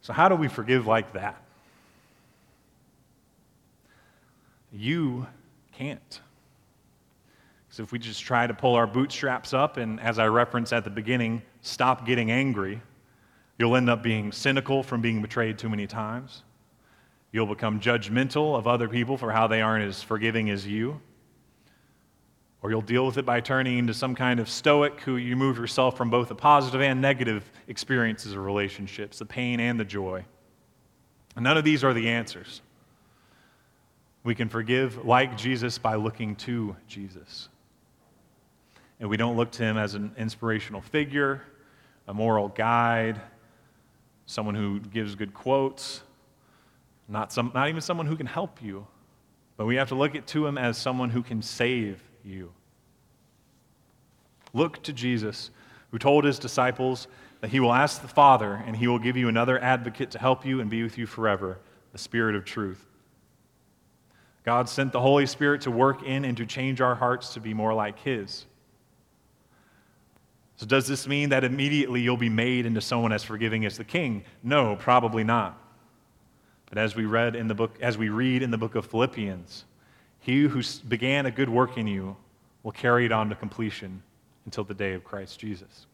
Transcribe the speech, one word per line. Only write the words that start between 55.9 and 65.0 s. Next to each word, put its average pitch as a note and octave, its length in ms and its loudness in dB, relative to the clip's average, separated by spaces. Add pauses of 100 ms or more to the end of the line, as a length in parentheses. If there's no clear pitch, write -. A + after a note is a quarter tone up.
told C#3+ 280 6
his C#3+ 120 2
disciples B2+ 680 0 (340)
that G#2+ 80 -6
he C3 100 2
will A#2+ 140 6
ask C#3 300 2
the - 40 -16
Father, A2+ 600 6
and A2 80 -6
he A#2 120 0
will A#2+ 120 2
give B2 180 0
you B2 120 2
another A#2+ 300 2
advocate B2 520 -2
to A2+ 80 -12
help B2+ 260 2
you C3 140 -2
and A2 100 -4
be A2+ 140 -2
with A2+ 140 -6
you A#2 100 -6
forever, G2 500 -2 (360)
the - 40 -16
Spirit A2+ 380 0
of G2 100 -4
truth. G2 400 -8 (1600)
God A#2+ 260 2
sent C3+ 220 0
the B2 100 0